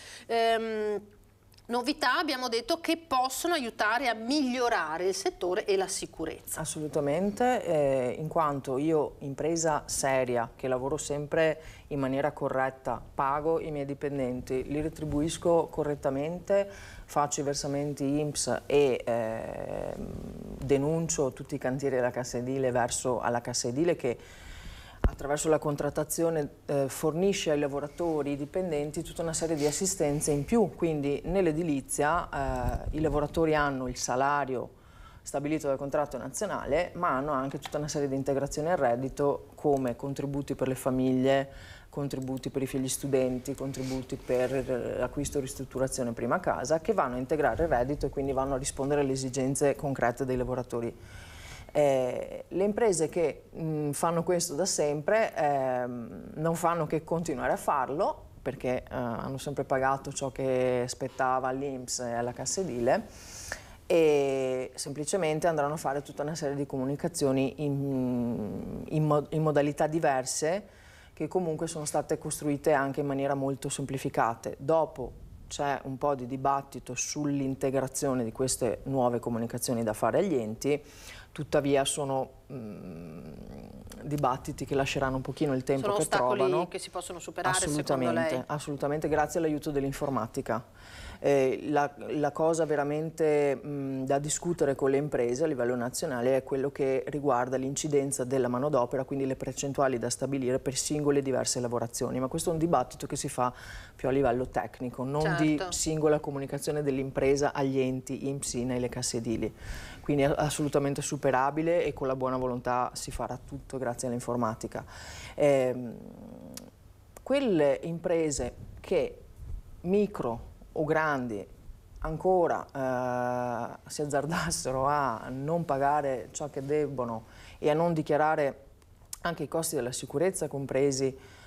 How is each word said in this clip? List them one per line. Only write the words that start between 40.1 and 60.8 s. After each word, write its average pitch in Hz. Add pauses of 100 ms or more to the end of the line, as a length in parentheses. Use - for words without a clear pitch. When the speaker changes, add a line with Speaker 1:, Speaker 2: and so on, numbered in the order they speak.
Speaker 2:
per 131
le 127
famiglie, 131 (400)
contributi 131
per 135
i 135
figli 135
studenti, 131
contributi 131
per 123
l'acquisto 135
o -
ristrutturazione 131
prima 120
casa, 139
che -
vanno 139
a -
integrare 143
il 170
reddito 139
e -
quindi 139
vanno 135
a 127
rispondere 139
alle 135
esigenze 131
concrete 131
dei 127
lavoratori. 120 (800)
Eh, 131
le 180
imprese 202
che, 156 (120)
mm, 151
fanno 170
questo 170
da 165
sempre, 160
ehm, 123 (120)
non 165
fanno 165
che 156
continuare 156
a 190
farlo, 165 (160)
perché, 127
eh, -
hanno 127
sempre 139
pagato 135
ciò 135
che 127